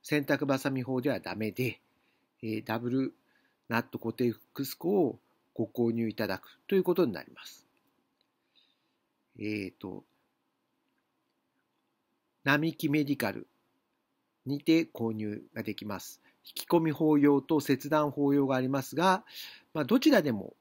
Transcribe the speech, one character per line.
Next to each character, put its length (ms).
洗 220
濯 220
バ 120
サ 120
ミ 140
法 180
で 80
は 100
ダ 160
メ 160
で、 300
え 60
ー、 160
ダ 160
ブ 100
ル 240
ナ 140
ッ 20
ト 160
固 140
定 200
ク 100
ス 120
コ 140
を 140
ご 120
購 260
入 160
い 80
た 120
だ 120
く 180
と 80
い 40
う 40
こ 120
と 100
に 60
な 100
り 120
ま 120
す。 220
え 60
ー 360
と、 240
並 280
木 160
メ 140
デ 100
ィ 40
カ 140
ル 160
に 160
て 240
購 260
入 320
が 80
で 140
き 100
ま 140
す。 220
引 200
き 20
込 120
み 120
法 260
用 240
と 180
切 300
断 220
法 220
用 140
が 80
あ 60
り 80
ま 120
す 140
が、 280
ま 80
あ、 40
ど 140
ち 100
ら 120
で 100
も 300